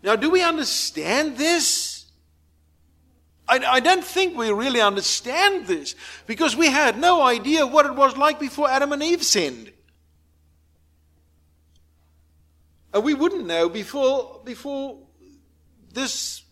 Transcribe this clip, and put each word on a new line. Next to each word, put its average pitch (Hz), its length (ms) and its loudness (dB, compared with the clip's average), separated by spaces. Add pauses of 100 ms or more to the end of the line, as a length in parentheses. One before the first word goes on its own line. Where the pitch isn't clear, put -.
Now, 208 140 2
do 269 140 0
we 370 120 4
understand 277 960 -2
this? - 680 -2 (1400)
I, 254 100 4
I 254 220 2
don't 339 240 2
think 359 320 -2
we 226 140 -2
really 240 300 0
understand 247 880 0
this 160 280 -4 (320)
because 262 280 0
we 330 120 2
had 262 320 2
no 349 240 4
idea 262 440 2
what 285 200 4
it 269 80 -6
was 262 220 2
like 294 220 0
before 285 300 -4
Adam 277 240 0
and 285 100 -4
Eve 330 200 0
sinned. 127 500 -2 (3250)
And 202 100 0
we 294 120 0
wouldn't 320 320 -2
know 170 220 0
before, 262 760 -2
before 269 540 -10 (960)
this - 600 -8